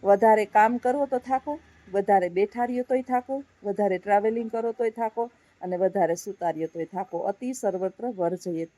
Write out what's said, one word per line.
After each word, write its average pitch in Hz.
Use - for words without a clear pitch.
વધારે 208
કામ 220
કરો 254
તો 262
થાકો, 262
વધારે 190
બેઠા 208
રહ્યો 247
તોય 262
થાકો, 254
વધારે 202
ટ્રાવેલિંગ 220
કરો 226
તોય 226
થાકો 233
અને 180
વધારે 180
સૂતા 180
રહ્યો 160
તોય 165
થાકો. 185
અતિ 202
સર્વત્ર 190
વર 185
જઈએ. 165